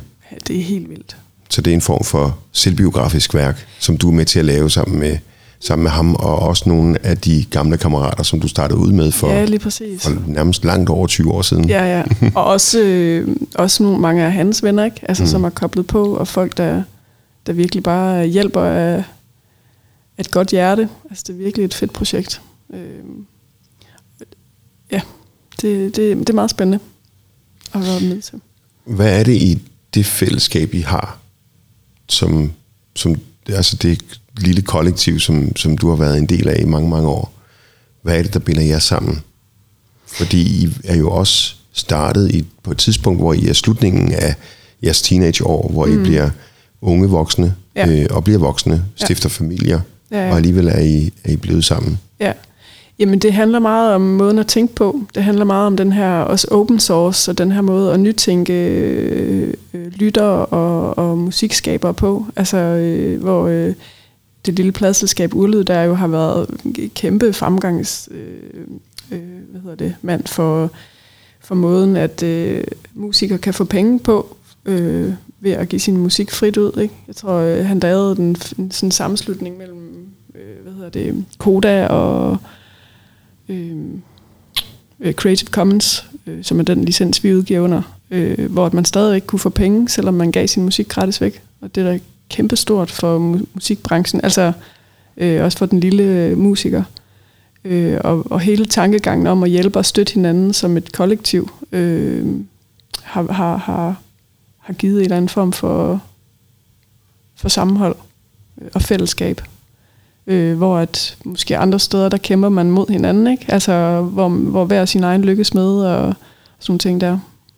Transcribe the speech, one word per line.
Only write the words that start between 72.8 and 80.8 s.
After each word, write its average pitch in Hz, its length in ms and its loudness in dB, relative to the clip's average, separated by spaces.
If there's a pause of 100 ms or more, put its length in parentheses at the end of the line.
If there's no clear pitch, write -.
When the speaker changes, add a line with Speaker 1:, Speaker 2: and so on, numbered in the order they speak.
Speaker 1:
musikere 202 440 -2
kan 190 160 -2
få 196 100 -2
penge 208 340 2
på, - 380 -2 (300)
øh, 175 460 -2 (280)
ved 190 120 -2
at 175 160 -4
give 190 120 -4
sin 190 160 2
musik 185 340 0
frit 208 260 0
ud, 208 260 0
ikke? 214 120 -4 (140)
Jeg - 80 -18
tror, 190 220 -4
øh, 165 280 0
han 196 140 0
lavede 190 360 2
den 175 240 0
f-, - 180 -14
en 190 120 -6
sådan 190 200 -2
sammenslutning 190 680 -6
mellem, 175 480 -20 (280)
øh, - 280 -20
hvad 190 100 -20
hedder 190 180 -16